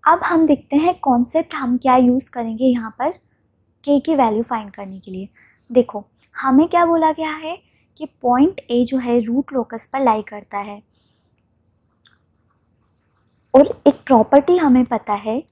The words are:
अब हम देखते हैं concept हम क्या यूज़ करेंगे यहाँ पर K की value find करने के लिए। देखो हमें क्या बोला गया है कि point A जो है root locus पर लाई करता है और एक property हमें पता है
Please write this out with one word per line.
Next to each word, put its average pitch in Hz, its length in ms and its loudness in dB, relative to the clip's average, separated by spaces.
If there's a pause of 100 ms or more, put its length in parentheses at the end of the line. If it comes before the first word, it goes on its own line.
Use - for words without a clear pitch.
अब 349 160 2
हम 320 240 2
देखते 285 280 -2
हैं 330 180 2 (100)
concept 254 520 0
हम 247 220 -4
क्या 254 200 2
यूज़ 254 340 2
करेंगे 233 340 -6
यहाँ 240 240 0 (100)
पर 285 120 -4 (720)
K 285 220 2
की 320 100 0
value 226 280 0
find 214 300 -8
करने 190 260 -16
के 190 120 -18
लिए। 190 180 -12 (400)
देखो 240 340 0 (320)
हमें 269 320 2
क्या 349 180 2
बोला 330 260 2
गया 311 200 -6
है 311 240 -10 (440)
कि 302 60 -10 (160)
point 262 400 0 (100)
A 240 140 0
जो 262 120 -6
है 240 240 0
root 240 320 -4
locus 233 400 -8
पर 269 100 -4
लाई 220 260 2
करता 208 300 -14
है 202 220 -14 (2750)
और 269 140 6 (200)
एक - 180 0
property 277 520 4
हमें 254 280 4
पता 214 280 -6 (120)
है 220 140 -4 (120)